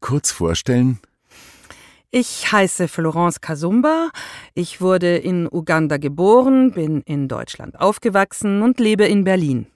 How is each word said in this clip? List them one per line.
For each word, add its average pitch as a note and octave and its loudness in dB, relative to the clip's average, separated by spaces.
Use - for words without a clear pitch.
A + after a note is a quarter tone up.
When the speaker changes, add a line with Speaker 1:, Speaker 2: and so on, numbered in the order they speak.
Speaker 1:
kurz - -2
vorstellen? B2 0
Speaker 2:
Ich - -2
heiße F#3+ 2
Florence E3 -2
Kasumba. B3 0
Ich - -6
wurde F3+ 2
in F3+ -2
Uganda D#3+ 0
geboren, A#3 4
bin D#3 -2
in C#3+ -4
Deutschland - -12
aufgewachsen G3+ 0
und B3 2
lebe G#3+ 2
in G3+ 2
Berlin. D#3 0